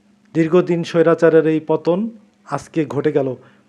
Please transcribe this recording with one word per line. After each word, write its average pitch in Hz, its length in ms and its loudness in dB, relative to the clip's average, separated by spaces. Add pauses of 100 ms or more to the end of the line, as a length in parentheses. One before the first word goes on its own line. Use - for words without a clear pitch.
(340)
দীর্ঘদিন 165 500 0
স্বৈরাচারের 160 640 2
এই 156 140 0
পতন 165 500 -4 (400)
আজকে 147 340 -6
ঘটে 143 280 -4
গেল 135 240 -2 (320)